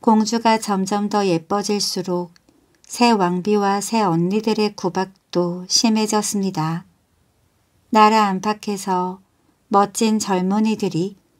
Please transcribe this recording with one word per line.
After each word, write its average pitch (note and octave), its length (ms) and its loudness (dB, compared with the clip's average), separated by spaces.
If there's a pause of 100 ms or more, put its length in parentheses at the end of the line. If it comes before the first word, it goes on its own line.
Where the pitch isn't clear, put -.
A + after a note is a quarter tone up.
공주가 A3 580 2
점점 G#3 500 -2
더 G#3 180 0
예뻐질수록 F#3 1040 -2 (540)
새 A#3+ 240 2
왕비와 G3 720 0
새 A3+ 220 -2
언니들의 G#3 720 0
구박도 F3+ 920 -4
심해졌습니다. G#3 1160 -2 (1040)
나라 G#3+ 360 6
안팎에서 F#3+ 920 -4 (480)
멋진 G#3+ 500 2
젊은이들이 G3 1000 -2 (240)